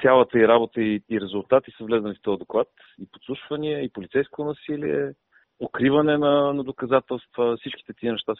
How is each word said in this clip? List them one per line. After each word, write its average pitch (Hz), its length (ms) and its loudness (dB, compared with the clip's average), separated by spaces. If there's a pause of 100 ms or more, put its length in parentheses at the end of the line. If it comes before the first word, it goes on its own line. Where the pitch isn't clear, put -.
цялата 127 380 4
и 110 80 6
работа 117 340 4
и, 107 280 -2
и 107 120 -4
резултати 101 560 -2
са 113 60 -16
влезли 107 320 -2
в - 60 -20
този 98 180 -2
доклад. - 280 -4 (320)
И 95 120 -16
подслушвания, 151 720 -8
и 127 80 -6
полицейско 131 540 -6
насилие, 143 720 -6 (500)
укриване 147 540 2
на, 143 360 2
на 139 100 -4
доказателства, 123 920 -2
всичките - 360 -14
тия 117 180 -4
неща 110 280 -4